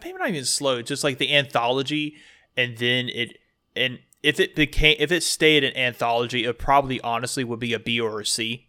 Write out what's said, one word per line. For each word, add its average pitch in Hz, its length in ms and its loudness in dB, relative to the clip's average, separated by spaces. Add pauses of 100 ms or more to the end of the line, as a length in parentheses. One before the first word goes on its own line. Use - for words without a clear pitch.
maybe 370 140 -12
not 359 120 -2
even 151 140 -4
slow, 127 380 0
just, 135 220 -6
like, 139 140 0
the 139 160 0
anthology, 139 840 0 (420)
and 123 200 -2
then 123 320 0
it, - 280 -8 (380)
and 127 240 -2 (220)
if 151 180 2
it - 160 0
became, 151 440 4
if 151 140 0
it 170 100 0
stayed 156 400 4
an 131 140 -2
anthology, 120 680 0
it 120 140 -4
probably 135 420 2
honestly 117 440 -4
would 117 140 -6
be 117 140 -4
a 110 60 -2
B 117 220 -2
or 107 180 -4
a 101 60 -8
C 117 440 -4